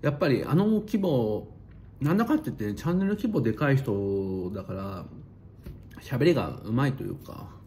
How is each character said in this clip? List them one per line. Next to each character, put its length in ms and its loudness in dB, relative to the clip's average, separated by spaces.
や 100 0
っ 80 -4
ぱ 80 4
り 180 4
あ 80 0
の 140 6
規 180 0
模、 480 2
な 120 2
ん 40 4
だ 80 4
か 100 2
っ 40 4
て 120 -6
言 20 -6
っ 40 -10
て 180 -2
チ 80 -12
ャ 100 2
ン 60 4
ネ 60 2
ル 100 2
規 120 -2
模 140 2
で 120 2
か 180 2
い 60 6
人 760 0
だ 100 -8
か 100 -8
ら、 320 -8
喋 240 0
り 100 6
が 300 -2
上 260 2
手 40 -2
い 20 -10
と 60 -8
い 40 -6
う 80 -6
か 320 -12